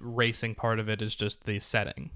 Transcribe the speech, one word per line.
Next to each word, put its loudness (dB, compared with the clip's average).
racing 2
part 2
of 0
it 0
is -2
just -2
the 0
setting. -2